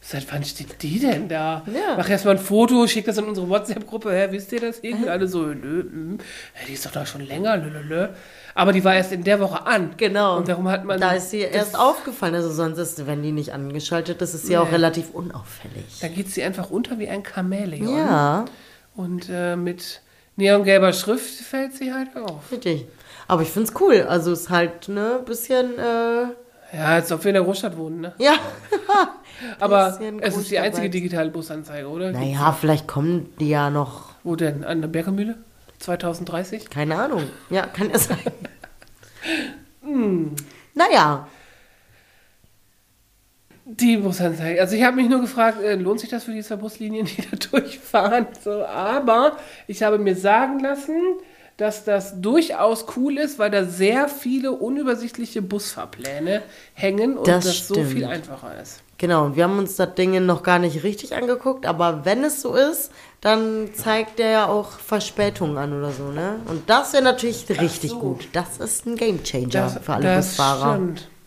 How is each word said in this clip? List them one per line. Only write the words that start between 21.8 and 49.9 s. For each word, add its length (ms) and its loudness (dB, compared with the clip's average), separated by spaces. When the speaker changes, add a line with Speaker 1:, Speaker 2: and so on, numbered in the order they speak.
Speaker 1:
halt 200 -8
auf. 360 -8
Speaker 2:
Richtig. 340 -2
Aber 140 4
ich 80 0
find's 300 -2
cool. 280 8
Also 260 2
ist 180 -6
halt, 360 0
ne, 380 -2
bisschen, 540 0
äh 1000 -2
Speaker 1:
Ja, 80 -2
als 260 4
ob 120 -4
wir 60 2
in 60 2
der 80 4
Großstadt 320 -2
wohnen, 260 -8
ne? 180 -10
Speaker 2:
Ja. 140 6
<laughs> 600 -4
Speaker 1:
Aber 340 6
Speaker 2:
Bisschen 280 -8
Speaker 1:
es 160 0
ist 140 -6
die 80 2
einzige 300 0
Speaker 2:
Großstadt-Vibes. 20 -6
Speaker 1:
digitale 400 -2
Busanzeige, 560 -10
oder? 240 -6
Speaker 2:
Naja, 480 2
vielleicht 280 4
kommen 520 0
die 100 0
ja 220 2
noch. 400 -4
Speaker 1:
Wo 120 -2
denn? 280 -2
An 180 -4
der 80 -4
Berkemühle? 480 -2
zweitausenddreißig? 880 -6
Speaker 2:
Keine 280 -2
Ahnung. 260 0
Ja, 160 0
kann 240 -4
ja 100 2
sein. 220 0
Speaker 1:
<laughs> 60 -4
Hm. 500 0
Speaker 2:
Naja. 540 4
Speaker 1:
Die 320 4
Busanzeige. 600 0
Also 160 4
ich 80 4
hab 120 6
mich 120 4
nur 140 4
gefragt, 420 2
äh, 120 2
lohnt 260 0
sich 80 -12
das 160 -6
für 80 -8
die 80 -8
zwei 160 -8
Buslinien, 480 -6
die 160 -6
<laughs> 100 -8
da 60 -6
durchfahren? 760 2
So, 220 -4
aber 720 2
ich 160 -4
habe 160 4